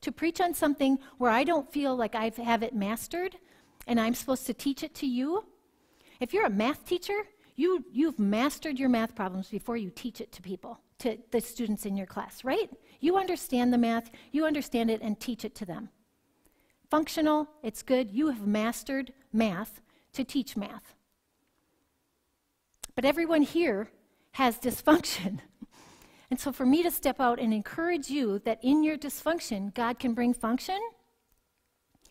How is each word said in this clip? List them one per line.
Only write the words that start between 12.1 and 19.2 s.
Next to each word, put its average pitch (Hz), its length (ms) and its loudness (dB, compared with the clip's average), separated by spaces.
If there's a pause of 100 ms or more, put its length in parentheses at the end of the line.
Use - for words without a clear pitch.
right? 339 260 -2 (300)
You 349 180 4
understand 269 540 0
the 240 60 4
math, 233 320 2 (220)
you 311 140 2
understand 254 440 0
it, 220 120 -2
and 214 180 -4
teach - 240 -6
it 214 120 -8
to 214 100 -10
them. 175 240 -10 (1000)
Functional, 302 600 2 (140)
it's - 200 -8
good. 254 280 2
You 269 180 2
have 226 180 -2
mastered 233 680 -2 (200)